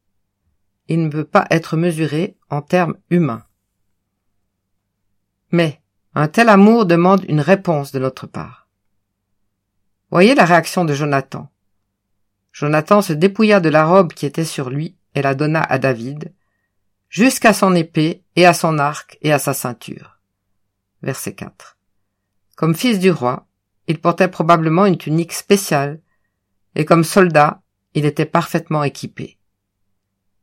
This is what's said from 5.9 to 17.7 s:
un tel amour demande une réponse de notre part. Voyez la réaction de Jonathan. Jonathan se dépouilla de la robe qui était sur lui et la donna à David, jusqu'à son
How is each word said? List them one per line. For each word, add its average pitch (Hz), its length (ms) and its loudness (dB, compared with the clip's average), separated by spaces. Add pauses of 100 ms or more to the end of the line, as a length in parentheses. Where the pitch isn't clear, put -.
un 147 140 -2
tel 226 200 2
amour 214 380 6
demande 175 420 2
une 151 120 0
réponse 156 520 -2
de 139 60 -6
notre 131 280 -8
part. - 420 -16 (1400)
Voyez 190 240 4
la 262 100 4
réaction 170 400 0
de 151 100 -2
Jonathan. 143 560 -6 (1000)
Jonathan 151 500 0
se 185 100 -4
dépouilla 196 480 2
de 160 80 0
la 156 160 2
robe 175 280 2
qui - 140 -8
était 165 180 -4
sur 139 260 -8
lui 147 260 -8 (180)
et 143 80 -2
la 139 120 0
donna 151 280 -2
à - 160 -2
David, 131 540 -6 (760)
jusqu'à 233 440 2
son 196 220 2